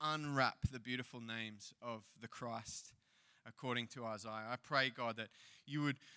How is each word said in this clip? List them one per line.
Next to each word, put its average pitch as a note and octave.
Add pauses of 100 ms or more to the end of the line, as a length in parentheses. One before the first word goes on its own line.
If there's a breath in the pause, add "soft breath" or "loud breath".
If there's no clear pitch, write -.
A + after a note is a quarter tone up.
unwrap D3
the B2+
beautiful B2
names A2+ (100)
of A2+ (160)
the A2+
Christ - (540 soft breath)
according A#2+
to B2
Isaiah, A2
I B2
pray, C3
God, A#2
that A2 (380 loud breath)
you D3
would C#3 (180 loud breath)